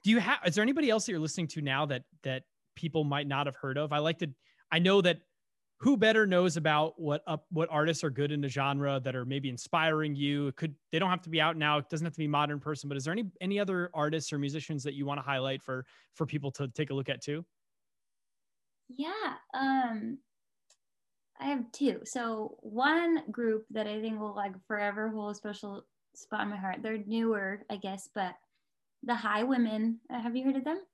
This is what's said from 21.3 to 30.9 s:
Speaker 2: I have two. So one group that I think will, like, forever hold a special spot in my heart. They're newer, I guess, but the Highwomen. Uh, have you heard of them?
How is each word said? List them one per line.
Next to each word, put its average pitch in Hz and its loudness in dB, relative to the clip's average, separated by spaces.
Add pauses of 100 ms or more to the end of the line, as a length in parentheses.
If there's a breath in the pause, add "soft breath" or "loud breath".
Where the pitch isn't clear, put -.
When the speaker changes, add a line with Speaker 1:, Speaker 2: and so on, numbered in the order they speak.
Speaker 2:
I - -6
have 269 -2
two. 262 0
So 226 -6
one 302 2
group 220 0
that 214 -2
I 214 -4
think 220 -4
will, 208 -6
like, 202 -4 (120)
forever 208 -2
hold 208 -4
a - -6
special 202 -10 (280)
spot - -4
in 208 0
my 208 -6
heart. 190 -4
They're 220 -4
newer, 208 0
I 214 -4
guess, 190 -8
but 185 -4 (680)
the 233 0
Highwomen. 226 2 (100)
Uh, 247 -4
have 233 -4
you 262 -2
heard 269 4
of 262 -2
them? 339 -4